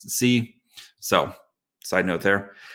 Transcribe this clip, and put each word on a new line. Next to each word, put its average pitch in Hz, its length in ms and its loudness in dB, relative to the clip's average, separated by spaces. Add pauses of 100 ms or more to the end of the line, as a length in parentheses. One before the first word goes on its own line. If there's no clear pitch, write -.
see. 123 560 0 (440)
So, 85 320 0 (500)
side 92 220 0
note 90 160 -2
there. 101 340 0 (200)